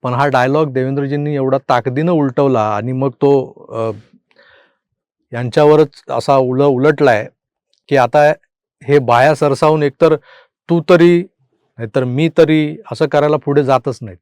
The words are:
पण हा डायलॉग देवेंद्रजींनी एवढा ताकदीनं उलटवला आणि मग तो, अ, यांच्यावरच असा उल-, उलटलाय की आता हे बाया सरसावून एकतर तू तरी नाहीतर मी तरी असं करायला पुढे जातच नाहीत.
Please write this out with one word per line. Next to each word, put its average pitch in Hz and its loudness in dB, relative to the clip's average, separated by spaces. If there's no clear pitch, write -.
पण 127 -4
हा 139 -2
डायलॉग 135 0
देवेंद्रजींनी 139 -4
एवढा 135 -2
ताकदीनं 131 -2
उलटवला 135 0
आणि 110 -6
मग 131 -4
तो, 135 -2
अ, 113 -6
यांच्यावरच 147 2
असा 135 -2
उल-, 131 0
उलटलाय 139 0
की 143 0
आता 147 2
हे 143 2
बाया 127 2
सरसावून 151 0
एकतर 160 0
तू 170 0
तरी 175 4
नाहीतर 117 -4
मी 131 -2
तरी 156 2
असं 147 -4
करायला 147 0
पुढे 143 -2
जातच 131 -2
नाहीत. 98 -16